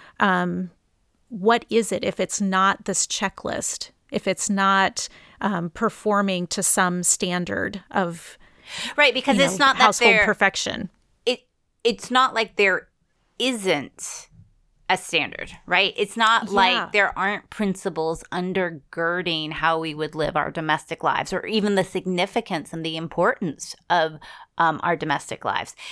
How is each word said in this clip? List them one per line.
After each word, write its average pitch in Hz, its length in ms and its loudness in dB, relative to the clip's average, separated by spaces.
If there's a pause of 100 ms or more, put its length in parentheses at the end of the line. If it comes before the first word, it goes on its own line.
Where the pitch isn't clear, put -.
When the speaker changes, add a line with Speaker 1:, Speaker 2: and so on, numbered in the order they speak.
(180)
Speaker 1:
Um, 180 520 0 (580)
what 226 420 2
is 220 220 0
it 175 100 -4
if - 160 -2
it's - 220 -4
not 190 460 0
this - 200 -2
checklist, - 840 -6 (200)
if - 160 -4
it's 190 240 -2
not, 196 580 2 (320)
um, 175 300 -2
performing 202 800 0
to - 160 -4
some 180 400 2
standard 180 880 -2
of, 170 440 -4 (600)
Speaker 2:
Right, 285 180 6
because 254 240 2
Speaker 1:
you 277 60 6
Speaker 2:
it's - 140 0
Speaker 1:
know, 277 80 6
Speaker 2:
not 269 120 4
that 254 60 8
Speaker 1:
household 226 300 6
Speaker 2:
there 208 100 6
Speaker 1:
perfection? 190 680 0 (340)
Speaker 2:
It, - 220 -2 (380)
it's 226 260 0
not 254 240 4
like 226 220 -2
there 196 320 2 (500)
isn't 196 880 -4 (640)
a 185 60 4
standard, - 540 -6 (160)
right? 180 300 2
It's 202 200 -4
not 226 300 2
Speaker 1:
Yeah. 185 60 -8
Speaker 2:
like 185 400 2
there 202 260 2
aren't 196 320 -4
principles 165 840 -4
undergirding 170 1200 -2
how 160 260 0
we 160 160 -4
would 151 200 -4
live 151 220 -2
our 143 140 0
domestic 156 520 -2
lives - 300 0
or 185 140 -4
even 208 280 0
the 190 100 4
significance 185 880 -4
and 165 120 -10
the 160 120 -6
importance 170 800 -2 (140)
of, 160 280 2 (380)
um, 160 260 2
our 170 140 0
domestic - 480 -6
lives. - 320 -4 (160)